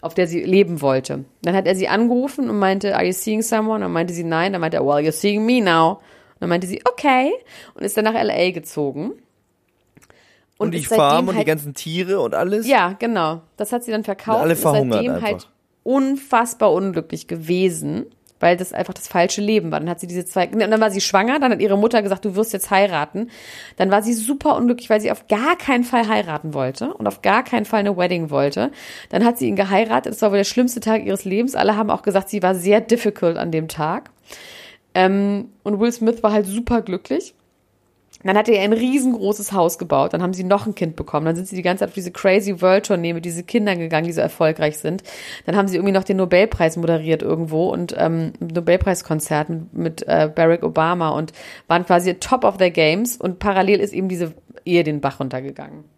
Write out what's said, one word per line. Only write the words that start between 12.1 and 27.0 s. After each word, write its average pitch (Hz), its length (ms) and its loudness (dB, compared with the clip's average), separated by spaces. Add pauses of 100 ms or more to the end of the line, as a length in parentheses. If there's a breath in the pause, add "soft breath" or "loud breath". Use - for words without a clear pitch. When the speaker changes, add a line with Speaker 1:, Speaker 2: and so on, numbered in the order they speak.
Speaker 2:
und 117 140 -2
alles? 202 320 0
Speaker 1:
Ja, 196 320 2
genau. 170 440 -2 (140)
Das 208 160 -6
hat 240 120 -4
sie 240 60 -8
dann 214 140 -4
verkauft 214 320 -2
Speaker 2:
Und - 60 2
alle 165 100 2
Speaker 1:
und 165 60 2
ist - 40 -6
seitdem 143 280 2
Speaker 2:
verhungern 101 320 0
Speaker 1:
halt 113 120 -2
Speaker 2:
einfach. - 140 -12 (340)
Speaker 1:
unfassbar 254 880 2
unglücklich 170 540 -2
gewesen, 170 800 -2 (340)
weil 175 160 6
das 180 160 -8
einfach 185 200 -6
das - 160 -14
falsche 180 320 0
Leben 208 300 0
war. 151 100 -2
Dann 156 80 -6
hat 170 120 -6
sie 180 60 -10
diese 175 200 -8
zwei, 180 220 -2
und 214 100 -4
dann 220 220 2
war 214 100 4
sie 196 100 -4
schwanger, 220 400 2
dann 254 120 4
hat 190 80 0
ihre 196 180 4
Mutter 220 240 4
gesagt, 196 220 -2
„Du 190 120 -2
wirst 220 160 0
jetzt - 180 -6
heiraten.“ 165 600 0 (460 loud breath)
Dann 190 140 2
war 208 120 4
sie 226 100 0
super 269 440 0
unglücklich, 240 340 0
weil 214 100 4
sie 214 100 -2
auf - 180 -6
gar 269 280 0
keinen 247 280 0
Fall 233 240 0
heiraten 165 440 -2
wollte 139 400 -4
und 214 140 -6